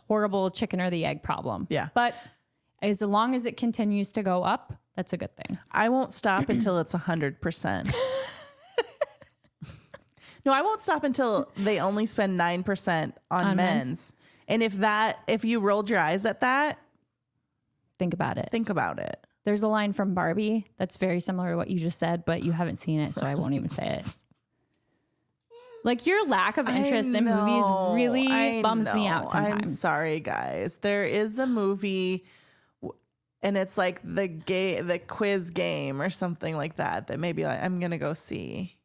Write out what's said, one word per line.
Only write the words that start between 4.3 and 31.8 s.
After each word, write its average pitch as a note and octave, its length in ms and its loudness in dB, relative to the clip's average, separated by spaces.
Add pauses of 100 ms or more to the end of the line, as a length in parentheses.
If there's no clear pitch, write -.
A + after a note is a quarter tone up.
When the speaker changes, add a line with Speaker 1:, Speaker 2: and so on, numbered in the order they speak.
Speaker 1:
up, - 300 -2 (220)
that's - 180 -4
a F3+ 40 -2
good - 180 -10
thing. - 220 -8 (140)
Speaker 2:
I A3 180 4
won't C4 240 2
stop G#3 360 2
<clears throat> - 0 -
until G#3 280 2
it's D#3+ 160 0
a F3+ 60 0
hundred D#3+ 420 -2
percent. - 540 -2
<laughs> A#4+ 60 -2 (2500)
No, C4+ 80 4
I C4+ 120 4
won't G#4+ 180 0
stop D4+ 220 0
until B3 520 0
they G3+ 240 0
only G#3 280 2
spend F#3+ 280 0
nine F3 280 0
percent F3 520 0 (140)
on F3+ 140 0
Speaker 1:
On F#3+ 140 2
men's? F#3+ 280 2
Speaker 2:
men's. - 280 -6 (340)
And A3+ 160 2
if G#3 140 0
that, G#3 500 2
if A3 180 2
you A#3 140 2
rolled G3+ 300 2
your G#3 100 4
eyes F3 260 2
at A3 160 0
that, C4+ 380 2 (1200)
Speaker 1:
Think F3 160 0
about - 240 -2
it. - 100 -6
Speaker 2:
think A3+ 200 0
about A#2+ 280 0
it. - 260 -8 (220)
Speaker 1:
There's G#3 160 2
a A3 60 2
line G#3 260 2
from F#3+ 220 0
Barbie G3+ 500 2 (120)
that's F#3+ 200 -4
very F3+ 220 2
similar F3+ 320 -2
to E3+ 60 0
what - 120 -2
you F#3 100 0
just E3 200 -2
said, E3+ 260 0
but E3 160 0
you E3+ 100 0
haven't E3 260 0
seen D#3 220 0
it, D3+ 140 0
so - 120 -4
I C#3 100 -2
won't - 180 0
even D#3 160 -2
say - 180 -4 (120)
it. - 60 -8 (160)
Speaker 2:
<laughs> - 40 -20 (1600)
Speaker 1:
Like, A#3+ 220 0
your F#4+ 220 4
lack G3+ 300 2
of B3+ 100 0
Speaker 2:
I B3 100 0
Speaker 1:
interest C4 380 2
in A#3 100 4
movies A3+ 140 4 (240)
Speaker 2:
know. F#3+ 320 2
Speaker 1:
really B3 340 2
Speaker 2:
I A3+ 320 2
Speaker 1:
bums A3 320 2
me G#3 120 2
Speaker 2:
know. F3+ 80 0
Speaker 1:
out - 200 -2
Speaker 2:
I'm G#3 160 2 (140)
Speaker 1:
sometimes. C#3 160 -2
Speaker 2:
sorry, D#3 400 0
guys. C#2+ 580 -4
There G3+ 280 0
is G#3+ 340 0
a C4 80 0
movie, G3 760 0 (600)